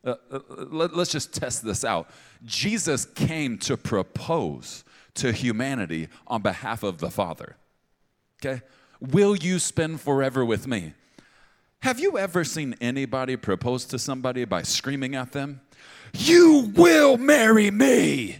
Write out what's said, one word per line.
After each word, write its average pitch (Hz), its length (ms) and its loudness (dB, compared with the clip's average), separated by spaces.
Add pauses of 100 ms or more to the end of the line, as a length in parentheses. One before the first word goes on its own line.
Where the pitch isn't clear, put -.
Uh, 123 120 -6 (140)
uh, 135 100 -12 (100)
let, 160 460 -8
let's 170 160 -2
just - 220 -6
test - 300 -8
this 107 200 -6
out. 95 280 -4 (340)
Jesus 151 600 -4
came 139 520 -6
to - 180 -4
propose 95 1080 -6 (320)
to 127 160 -2
humanity 107 800 -4 (180)
on 104 160 -6
behalf 107 400 -6
of 92 160 -6
the 80 100 -6
Father. - 460 -8 (840)
Okay? 135 220 -8 (380)
"Will 202 360 2
you 180 220 -2
spend 160 440 -4
forever 135 440 0
with 110 220 -2
me?" 92 260 -8 (840)
Have 247 200 -4
you 339 180 0
ever 180 260 -2
seen 135 380 -6
anybody 131 540 -4
propose 120 500 -4
to 131 140 -8
somebody 127 460 -4
by 92 180 -2
screaming 135 520 -6
at 127 180 -10
them, 139 280 -10 (520)
"You 311 640 6
will 311 420 8
marry 226 520 6
me"? 202 720 2